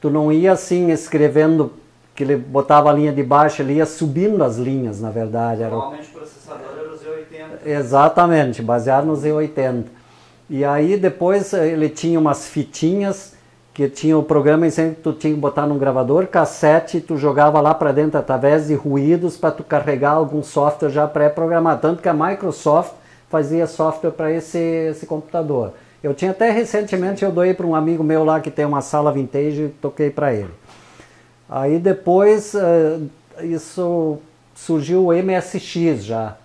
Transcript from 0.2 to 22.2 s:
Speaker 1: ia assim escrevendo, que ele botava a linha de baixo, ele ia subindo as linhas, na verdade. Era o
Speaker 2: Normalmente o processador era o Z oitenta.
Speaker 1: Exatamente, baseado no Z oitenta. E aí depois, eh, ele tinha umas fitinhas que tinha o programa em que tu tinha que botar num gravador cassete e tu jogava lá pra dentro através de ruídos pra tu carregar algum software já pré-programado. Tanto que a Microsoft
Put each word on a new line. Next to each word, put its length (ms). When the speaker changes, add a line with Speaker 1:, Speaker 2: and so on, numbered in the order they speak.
Speaker 1:
ia 220
assim 380
escrevendo, 800
que 80
ele 140
botava 520
a 40
linha 180
de 100
baixo, 400
ele 120
ia 120
subindo 580
as 120
linhas, 440
na 120
verdade. 500
Era 140
o 20
Speaker 2:
Normalmente 320
o 80
processador 480
era 100
o 80
Z 120
oitenta. 600
Speaker 1:
Exatamente, 920
baseado 440
no 100
Z 180
oitenta. 580
E 140
aí 320
depois, 580
eh, 140
ele 220
tinha 280
umas 300
fitinhas 840
que 160
tinha 280
o 60
programa 420
em 60
que 320
tu 80
tinha 220
que 60
botar 280
num 100
gravador 500
cassete 680
e 40
tu 160
jogava 420
lá 140
pra 180
dentro 260
através 500
de 60
ruídos 640
pra 160
tu 140
carregar 460
algum 300
software 480
já 160
pré-programado. 760
Tanto 200
que 60
a 60
Microsoft 800